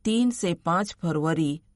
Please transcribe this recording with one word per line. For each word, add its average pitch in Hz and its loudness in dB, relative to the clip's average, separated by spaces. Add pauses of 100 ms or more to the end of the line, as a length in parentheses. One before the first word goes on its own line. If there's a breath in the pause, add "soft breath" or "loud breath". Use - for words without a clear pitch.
तीन 233 2
से 185 -2
पाँच 185 -2
फरवरी 156 0 (140)